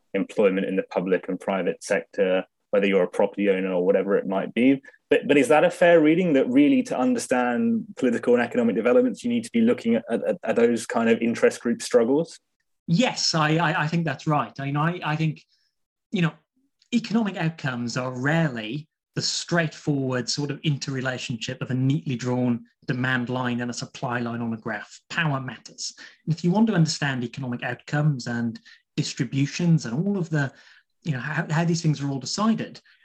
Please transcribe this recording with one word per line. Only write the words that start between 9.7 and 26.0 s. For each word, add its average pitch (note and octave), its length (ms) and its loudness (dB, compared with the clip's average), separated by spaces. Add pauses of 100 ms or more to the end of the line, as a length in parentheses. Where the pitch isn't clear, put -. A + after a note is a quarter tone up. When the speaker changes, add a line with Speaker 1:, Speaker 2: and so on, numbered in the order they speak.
Speaker 1:
at, - 120 -2
at, D#3 340 -2
at - 140 0
those A#2 300 2
kind A#2 240 2
of A2+ 100 4
interest A#2 400 0
group A#2 220 -2
struggles? B2+ 560 2 (480)
Speaker 2:
Yes, - 480 0
I, D#3 220 2
I, D#3+ 260 0
I D3+ 40 -2
think E3+ 200 -2
that's C3+ 200 -6
right. D3 320 -2
I C#3 60 -6
mean, C#3 140 -2
I, E3+ 260 0
I D3+ 100 -2
think, D#3 280 -2 (680)
you F#3 120 0
know, D#3 100 0 (600)
economic G#3+ 420 0
outcomes C3 640 -4
are B2+ 200 -6
rarely C#3 680 -2 (280)
the C#3+ 60 -4
straightforward C#3 1080 -2
sort C#3+ 240 -4
of C#3+ 100 -10
interrelationship C3 1000 -4
of - 120 -6
a - 20 -2
neatly C3+ 400 0
drawn B2 500 -2 (220)
demand B2 420 -2
line B2 320 -4
and A#2+ 100 -6
a A#2 40 -8
supply B2 460 -8
line A#2+ 200 -6
on A#2 140 -4
a - 20 -8
graph. G#2+ 440 -10 (100)
Power D3 300 -2
matters. - 520 -14 (320)